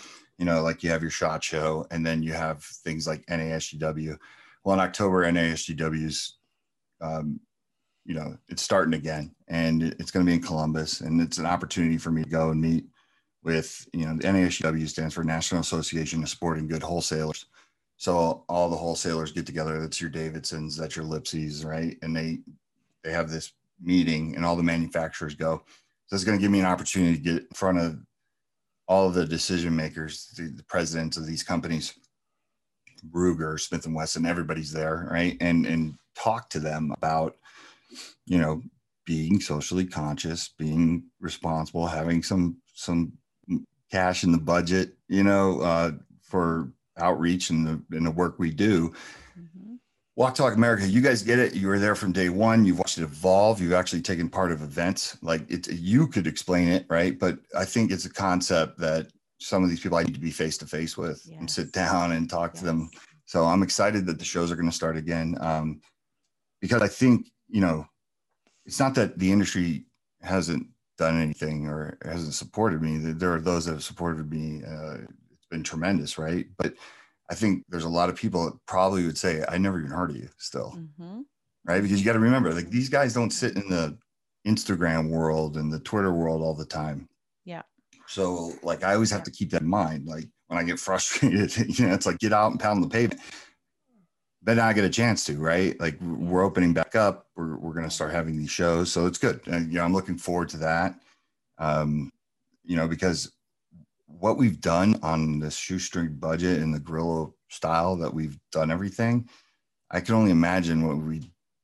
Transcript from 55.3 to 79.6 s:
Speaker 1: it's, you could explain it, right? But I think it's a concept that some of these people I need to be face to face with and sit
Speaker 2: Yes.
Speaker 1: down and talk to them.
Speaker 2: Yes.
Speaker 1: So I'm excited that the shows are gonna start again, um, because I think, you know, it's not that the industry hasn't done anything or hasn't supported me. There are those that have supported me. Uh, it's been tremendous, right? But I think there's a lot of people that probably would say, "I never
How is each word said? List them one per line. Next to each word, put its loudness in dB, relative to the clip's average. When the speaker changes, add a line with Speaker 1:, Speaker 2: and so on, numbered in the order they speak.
Speaker 1:
it's, -6
you 2
could 0
explain 0
it, 2
right? 2
But 0
I 0
think 0
it's -4
a -10
concept 0
that 0
some 0
of 4
these -2
people -2
I 4
need -2
to -10
be -4
face -4
to -12
face -6
with -6
and -10
sit -4
Speaker 2:
Yes. -14
Speaker 1:
down 0
and 0
talk -2
to -12
them. -2
Speaker 2:
Yes. -20
Speaker 1:
So 2
I'm 4
excited 2
that -4
the -14
shows -2
are -4
gonna 0
start -2
again, -4
um, -2
because 2
I 4
think, 4
you 2
know, 2
it's -4
not 2
that 0
the 4
industry 2
hasn't -2
done 2
anything -4
or -8
hasn't -6
supported -2
me. 0
There -2
are 0
those 0
that -4
have -10
supported -6
me. -8
Uh, -12
it's -20
been -8
tremendous, -2
right? -2
But -2
I -4
think 2
there's -6
a -2
lot 4
of -2
people 0
that -6
probably 2
would -4
say, 0
"I -2
never 2